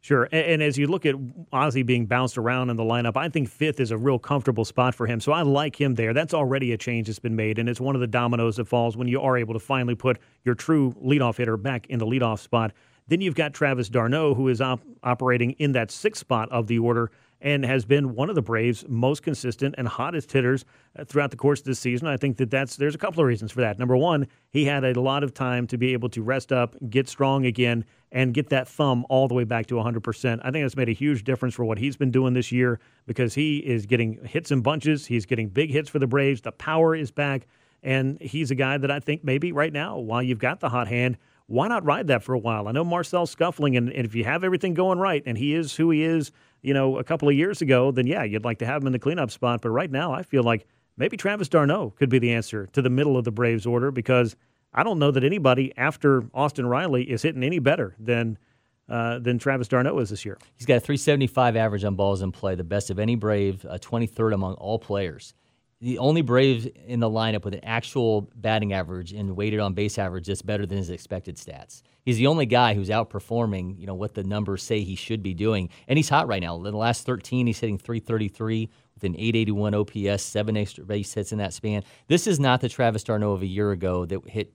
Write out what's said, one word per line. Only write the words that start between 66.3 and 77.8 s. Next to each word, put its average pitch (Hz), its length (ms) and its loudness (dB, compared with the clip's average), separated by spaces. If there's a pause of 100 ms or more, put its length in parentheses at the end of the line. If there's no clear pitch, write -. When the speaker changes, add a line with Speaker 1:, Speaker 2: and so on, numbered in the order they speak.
Speaker 2:
in 120 140 -2
the 113 80 2
lineup 110 340 -2
with 101 120 -6
an - 100 -14
actual 113 680 -2
batting 110 360 -2
average 90 400 -6
and 98 240 -6
weighted 104 240 -2
on 98 140 -2
base 104 240 -2
average 92 300 -6
that's 98 140 -4
better 104 240 -4
than 95 120 -6
his 90 120 -6
expected 90 460 -10
stats. - 460 -20 (240)
He's 123 120 2
the 123 100 4
only 156 180 4
guy 120 280 4
who's 98 160 -2
outperforming, 107 920 -2
you 87 60 -16
know, 98 80 -8
what 98 200 -6
the 101 100 -6
numbers 98 400 -4
say 110 180 -2
he 95 140 -6
should 113 260 -6
be 92 120 -6
doing. 98 360 0 (200)
And 135 80 4
he's 156 120 2
hot 160 180 4
right 101 140 -2
now. 85 140 -6
In 85 80 -12
the 104 140 -6
last 113 280 -2
thirteen, 123 420 -2
he's 110 120 -2
hitting 107 180 -2
three 117 220 -8